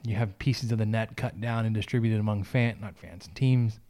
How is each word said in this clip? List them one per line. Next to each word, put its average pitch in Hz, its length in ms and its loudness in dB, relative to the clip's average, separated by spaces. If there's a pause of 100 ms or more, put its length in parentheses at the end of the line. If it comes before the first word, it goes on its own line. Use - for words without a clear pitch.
you 110 100 -2
have 104 240 0
pieces 120 340 0
of 113 60 0
the 110 80 0
net 110 300 -2
cut 120 240 -6
down 113 260 -2
and 110 80 2
distributed 110 460 2
among 107 240 0
fan-, 120 360 0
not 101 160 -12
fans, 85 380 -18
teams, 123 560 4